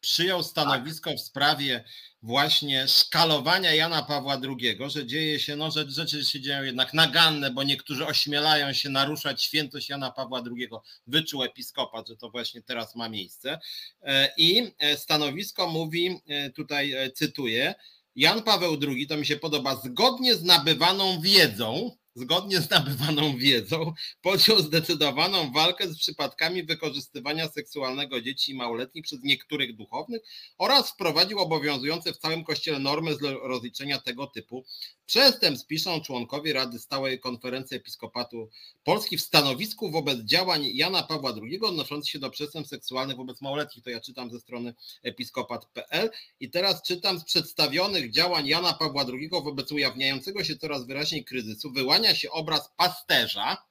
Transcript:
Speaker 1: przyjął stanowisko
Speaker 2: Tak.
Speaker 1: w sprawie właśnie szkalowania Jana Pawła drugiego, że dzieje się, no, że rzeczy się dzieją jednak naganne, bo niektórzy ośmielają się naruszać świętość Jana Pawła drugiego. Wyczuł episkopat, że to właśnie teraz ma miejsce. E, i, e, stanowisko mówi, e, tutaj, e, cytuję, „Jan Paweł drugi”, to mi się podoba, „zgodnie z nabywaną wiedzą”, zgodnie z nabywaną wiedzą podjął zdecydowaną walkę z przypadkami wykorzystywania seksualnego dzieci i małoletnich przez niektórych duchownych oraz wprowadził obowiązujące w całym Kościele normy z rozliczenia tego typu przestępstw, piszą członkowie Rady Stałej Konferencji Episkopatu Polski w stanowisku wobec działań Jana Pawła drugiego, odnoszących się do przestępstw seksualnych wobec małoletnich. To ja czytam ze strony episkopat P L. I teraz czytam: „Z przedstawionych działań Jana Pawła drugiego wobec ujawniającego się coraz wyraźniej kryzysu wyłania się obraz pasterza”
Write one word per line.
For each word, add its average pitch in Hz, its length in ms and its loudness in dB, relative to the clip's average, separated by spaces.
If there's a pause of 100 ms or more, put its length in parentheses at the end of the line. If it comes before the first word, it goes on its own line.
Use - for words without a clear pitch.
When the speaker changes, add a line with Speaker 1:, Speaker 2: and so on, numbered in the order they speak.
Speaker 1:
przyjął 175 420 2
stanowisko 143 680 0
Speaker 2:
Tak. 135 80 -6
Speaker 1:
w - 40 -10
sprawie 139 640 2 (380)
właśnie 135 640 2
szkalowania 160 880 6
Jana 160 280 4
Pawła 139 340 0
drugiego, 127 540 -2
że 143 160 -4
dzieje 151 340 0
się, 147 160 -4
no, 156 140 -2
że 151 200 -2
rzeczy 147 340 -2
się 143 160 0
dzieją 139 220 -2
jednak 131 320 0
naganne, 156 560 6
bo 127 120 -2
niektórzy 139 440 -2
ośmielają 147 680 2
się 139 160 -2
naruszać 139 540 0
świętość 143 460 -2
Jana 139 220 -6
Pawła 127 320 -6
drugiego. 120 400 -8 (240)
Wyczuł 143 360 0
episkopat, 120 640 -6
że 113 80 -18
to 117 140 -16
właśnie 117 320 -10
teraz 117 340 -8
ma 117 120 -6
miejsce. 110 500 -8 (440)
E, 139 340 2
i, 185 420 4
e, 147 180 2
stanowisko 156 720 -2
mówi, 170 600 0
e, 143 220 -4
tutaj, 143 420 -2
e, 131 180 -2
cytuję, 143 640 0 (420)
„Jan 170 260 4
Paweł 175 340 4
drugi”, 139 300 -2
to 156 100 -4
mi 147 100 -2
się 147 100 0
podoba, 139 400 -2
„zgodnie 240 580 2
z 165 80 -4
nabywaną 170 760 4
wiedzą”, 156 760 4 (180)
zgodnie 175 460 0
z - 100 -2
nabywaną 147 680 2
wiedzą 139 580 2 (280)
podjął 196 400 6
zdecydowaną 156 880 2
walkę 175 360 2
z 156 100 -8
przypadkami 160 680 -2
wykorzystywania 151 840 -4
seksualnego 135 720 -4
dzieci 131 320 -4
i - 20 -8
małoletnich 127 500 -6
przez 131 180 -10
niektórych 135 540 -2
duchownych 151 460 -8 (360)
oraz 240 320 4
wprowadził 185 480 0
obowiązujące 156 720 0
w - 60 -12
całym 160 260 -2
Kościele 151 340 -2
normy 151 360 0
z 127 80 -8
rozliczenia 131 760 -4
tego 127 280 -8
typu 131 380 -12 (420)
przestępstw, 226 600 4
piszą 160 340 -2
członkowie 143 520 -4
Rady 131 260 -2
Stałej 135 420 -4
Konferencji 127 560 -8
Episkopatu 117 760 -10 (340)
Polski 208 320 2
w - 60 -4
stanowisku 156 680 0
wobec 143 300 0
działań 156 540 0
Jana 170 280 0
Pawła 135 300 -4
drugiego, 110 360 -6
odnoszących 147 420 -6
się 156 80 -8
do 135 120 -6
przestępstw 151 400 -10
seksualnych 131 460 -6
wobec 127 240 -12
małoletnich. 139 440 -6
To 127 60 -10
ja 113 100 -8
czytam 123 300 -12
ze 117 100 -12
strony 120 340 -10 (280)
episkopat 120 720 -8
P - 180 -12
L. 196 200 0 (300)
I - 100 -10
teraz 175 320 0
czytam: 185 380 -2
„Z 165 40 -14
przedstawionych 160 840 0
działań 156 360 2
Jana 165 260 2
Pawła 143 320 -2
drugiego 151 360 -4
wobec 139 320 -8
ujawniającego 135 720 -2
się 156 120 -4
coraz 139 300 -6
wyraźniej 143 380 -4
kryzysu 117 480 -8
wyłania 190 420 2
się - 160 -4
obraz 160 460 -4
pasterza” 139 800 0 (140)